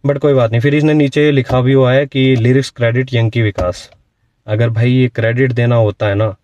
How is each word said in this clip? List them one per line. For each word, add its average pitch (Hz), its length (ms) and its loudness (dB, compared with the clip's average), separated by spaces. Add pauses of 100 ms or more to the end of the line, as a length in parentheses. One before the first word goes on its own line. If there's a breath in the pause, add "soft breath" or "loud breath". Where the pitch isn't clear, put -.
But 139 140 -2
कोई 143 140 2
बात 120 180 2
नहीं, 117 100 0
फिर 143 140 0
इसने 151 180 2
नीचे 147 380 2
लिखा 127 300 0
भी 131 120 0
हुआ 131 200 2
है 143 120 2
कि 131 300 0
लिरिक्स 127 340 0
क्रेडिट 123 440 -4
यंकी 117 280 0
विकास। 92 500 -4 (560)
अगर 110 220 -2
भाई 117 220 0
ये 127 160 2
क्रेडिट 120 440 -2
देना 120 240 0
होता 107 320 0
है 101 80 -2
ना 101 280 -2